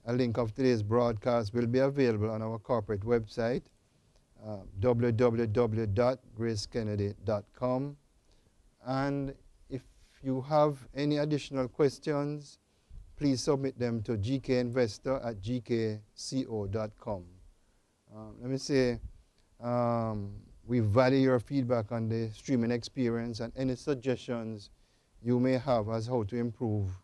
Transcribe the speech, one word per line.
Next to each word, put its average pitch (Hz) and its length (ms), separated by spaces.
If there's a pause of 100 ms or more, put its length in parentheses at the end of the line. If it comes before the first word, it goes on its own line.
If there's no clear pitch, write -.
a 120 60
link 123 260
of 113 160
today's 127 280
broadcast 117 680
will 120 140
be 127 140
available 123 500
on 110 100
our 110 180
corporate 107 420
website, 117 640 (840)
uh, 104 120 (200)
w 120 340
w 117 340
w 110 400
dot 120 340 (140)
grace 110 320
kennedy 104 480 (100)
dot 104 200 (100)
com. 127 420 (920)
And 139 480 (340)
if 131 140 (400)
you 131 200
have 147 520
any 147 220
additional 143 520
questions, 147 920 (580)
please 135 260
submit 135 360
them 117 240
to 113 140
G 123 220
K 127 220
investor 123 560
at 117 240
G 120 200
K 113 400 (140)
C 131 320
O 107 200
dot 107 340
com. 98 240 (880)
Um, 107 260
let 123 100
me 135 80
say, 131 420 (600)
um, 117 680 (360)
we 123 120
value 127 400
your 131 220
feedback 120 500
on 113 180
the 113 220
streaming 117 400
experience, 117 680
and 117 160
any 131 180
suggestions 120 960 (500)
you 120 200
may 131 180
have 117 300
as 113 180
how 123 160
to 107 140
improve 110 540 (120)